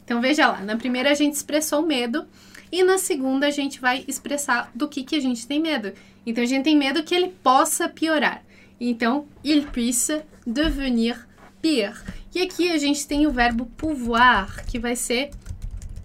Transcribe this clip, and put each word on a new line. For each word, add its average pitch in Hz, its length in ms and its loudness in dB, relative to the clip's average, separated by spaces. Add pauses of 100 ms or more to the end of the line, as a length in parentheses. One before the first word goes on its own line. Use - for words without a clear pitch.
Então, 240 160 -2
veja 277 260 4
lá, 190 140 -2
na 214 160 -4
primeira 254 320 0
a 294 60 4
gente 294 180 2
expressou 302 500 -2
o 349 40 -2
medo 247 400 -2 (440)
e 349 120 2
na 370 160 6
segunda 277 480 0
a - 20 2
gente 285 320 -4
vai 262 260 0
expressar 262 680 -4
do 294 120 -2
que 285 140 -8
que 262 140 -4
a 302 40 0
gente 254 280 -2
tem 285 120 -2
medo. 277 320 -2 (320)
Então, 233 200 -2
a 240 40 2
gente 269 160 0
tem 302 140 6
medo 285 240 2
que 320 140 -2
ele 359 140 2 (120)
possa 302 480 4
piorar. 294 540 0 (360)
Então, 240 460 0 (180)
il 285 220 2
puisse 247 560 -2 (240)
devenir 254 840 0 (320)
pire. 233 360 0 (400)
E 349 80 0
aqui 359 280 0
a 330 60 2
gente 285 300 0
tem 294 180 2
o 294 60 2
verbo 240 340 0 (100)
pouvoir, 240 920 2
que - 100 -4
vai 240 180 -4
ser, 247 360 -2 (720)